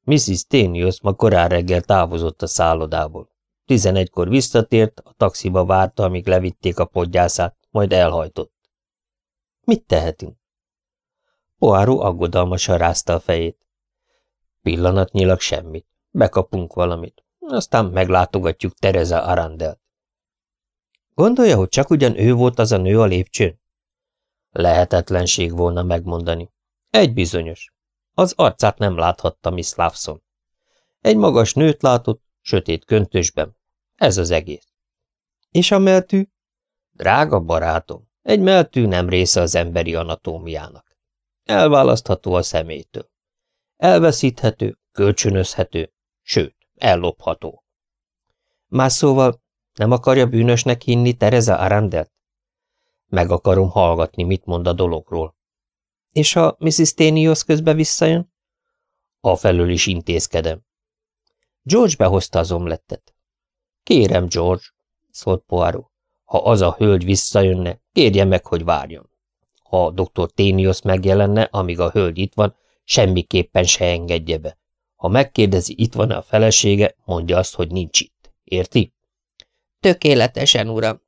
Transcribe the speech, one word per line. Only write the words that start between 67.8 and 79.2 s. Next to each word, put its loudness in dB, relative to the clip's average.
kérje 4
meg, 0
hogy -4
várjon. -6
Ha 0
doktor -4
Téniusz 0
megjelenne, 2
amíg -4
a 0
hölgy -2
itt -4
van, 0
semmiképpen 0
se 0
engedje -4
be. -14
Ha -6
megkérdezi, 2
itt -2
van-e -2
a -8
felesége, 2
mondja -2
azt, -4
hogy -6
nincs -2
itt. -16
Érti?" -2